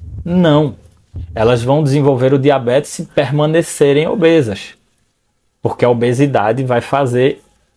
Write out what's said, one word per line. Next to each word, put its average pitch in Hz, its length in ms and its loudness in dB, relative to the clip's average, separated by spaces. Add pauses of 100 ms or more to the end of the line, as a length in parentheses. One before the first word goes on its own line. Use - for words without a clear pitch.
(260)
Não. 156 500 2 (600)
Elas 113 260 2
vão 139 220 0
desenvolver 135 500 2
o 143 60 2
diabetes 135 500 0
se - 160 -12
permanecerem 147 1040 0
obesas, 156 640 0 (880)
porque - 240 -2
a 120 40 2
obesidade 120 720 0
vai 123 180 0
fazer 127 640 -2 (320)